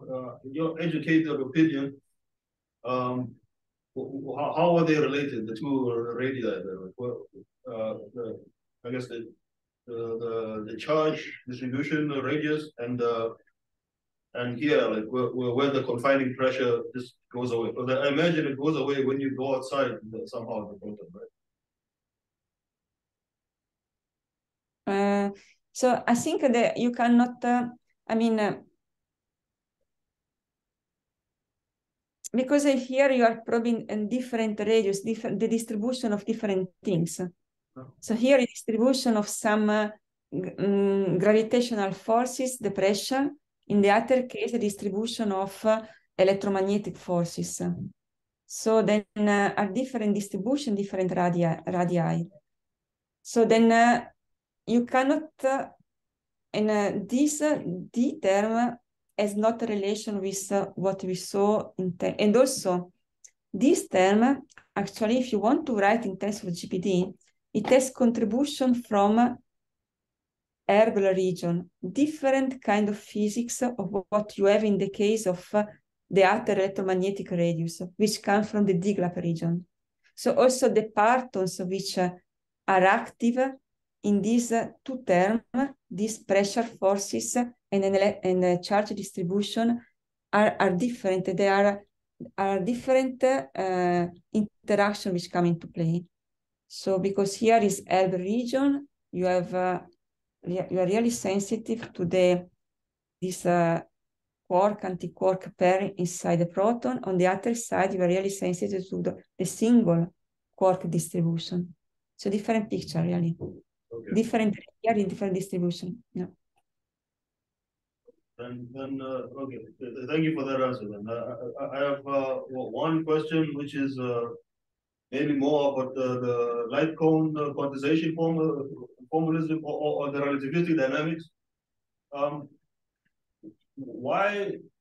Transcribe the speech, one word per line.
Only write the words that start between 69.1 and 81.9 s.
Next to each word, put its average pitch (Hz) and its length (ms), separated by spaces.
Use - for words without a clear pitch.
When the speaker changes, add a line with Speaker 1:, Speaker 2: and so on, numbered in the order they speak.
Speaker 2:
Herbel 202 460
region, 175 560
different 269 720
kind 208 280
of 208 80
physics 214 640
of 196 480
what 208 260
you 196 80
have 208 200
in 208 120
the 196 140
case 214 360
of, 180 280
uh, 208 100
the 190 140
other 208 280
electromagnetic 190 800
radius, 170 500
which 214 260
come 208 220
from 208 220
the 190 80
D-gap 180 420
region. 170 480
So 233 200
also 247 340
the 214 260
partons 208 720
which, 190 320